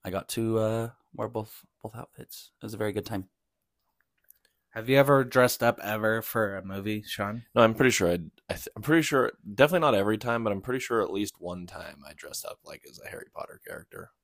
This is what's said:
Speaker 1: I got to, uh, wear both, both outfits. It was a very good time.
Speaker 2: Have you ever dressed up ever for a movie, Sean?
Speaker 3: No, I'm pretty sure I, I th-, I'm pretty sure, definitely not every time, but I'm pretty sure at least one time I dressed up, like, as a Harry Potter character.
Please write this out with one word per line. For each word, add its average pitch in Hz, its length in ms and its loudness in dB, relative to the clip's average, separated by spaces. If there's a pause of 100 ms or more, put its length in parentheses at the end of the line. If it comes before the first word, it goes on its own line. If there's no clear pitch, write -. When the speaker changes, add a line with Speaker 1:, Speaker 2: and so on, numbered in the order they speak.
Speaker 1:
I 95 60 -8
got 92 200 -6
to, 113 300 0
uh, 113 300 0 (240)
wear 113 160 -4
both, 110 360 -10 (160)
both 110 140 -14
outfits. - 560 -18 (100)
It - 40 -16
was 110 80 -10
a 107 40 -12
very 107 140 -2
good 98 140 -4
time. 95 240 -8 (1400)
Speaker 2:
Have 113 180 -8
you 135 80 6
ever 139 260 6
dressed 123 400 4
up 117 180 2
ever 110 400 0
for 104 360 -2
a 92 80 -10
movie, 98 380 -6
Sean? 107 420 -6 (100)
Speaker 3:
No, 120 60 8
I'm 113 120 8
pretty 127 180 6
sure 95 180 2
I, 87 100 2 (300)
I - 40 -4
th-, - 220 -8
I'm 107 60 -10
pretty 156 220 4
sure, 131 280 2 (240)
definitely 156 300 4
not 131 100 4
every 104 220 2
time, 117 260 -4
but 110 80 0
I'm 98 100 -4
pretty 127 200 -6
sure 117 200 0
at 95 100 -2
least 98 280 -4
one 87 260 -10
time 76 420 -16
I 76 60 -18
dressed 76 320 -14
up, - 180 -12
like, - 260 -18
as - 100 -20
a - 80 -16
Harry - 260 -14
Potter - 320 -14
character. - 460 -16 (120)